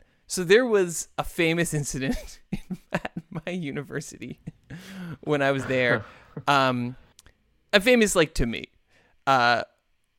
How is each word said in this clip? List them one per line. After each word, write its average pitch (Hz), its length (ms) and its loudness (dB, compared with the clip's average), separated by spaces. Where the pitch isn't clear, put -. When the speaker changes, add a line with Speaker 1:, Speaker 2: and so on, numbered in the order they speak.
Speaker 1:
so - 180 -6
there 208 220 6
was 190 420 0
a - 60 -4
famous 165 500 0
incident 139 680 -4
<laughs> - 260 -14
at - 200 -14
my 170 220 -10
university 143 880 -12
when 147 220 -2
I 139 80 2
was 135 160 -2
there. 120 380 0
Speaker 2:
<laughs> - 220 -8
Speaker 1:
Um, 127 480 2
a 202 80 6
famous, 226 360 4
like, 160 180 2
to 139 120 0
me. 110 240 -8
Uh, 120 360 4